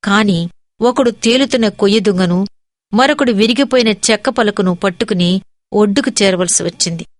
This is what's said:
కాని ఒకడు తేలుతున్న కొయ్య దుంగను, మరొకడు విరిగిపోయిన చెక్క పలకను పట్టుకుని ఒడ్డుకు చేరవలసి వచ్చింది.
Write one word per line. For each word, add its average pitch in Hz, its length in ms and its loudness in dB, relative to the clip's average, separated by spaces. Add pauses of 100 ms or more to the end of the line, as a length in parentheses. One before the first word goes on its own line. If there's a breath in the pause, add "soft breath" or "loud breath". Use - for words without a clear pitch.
కాని 202 460 0 (320)
ఒకడు 247 300 2
తేలుతున్న 240 560 0
కొయ్య 202 320 0
దుంగను, 185 480 0 (460)
మరొకడు 247 380 2
విరిగిపోయిన 226 560 2
చెక్క 214 420 -2
పలకను 208 460 0
పట్టుకుని 185 680 -2 (320)
ఒడ్డుకు 202 380 0 (120)
చేరవలసి 185 400 0
వచ్చింది. 170 420 -6 (140)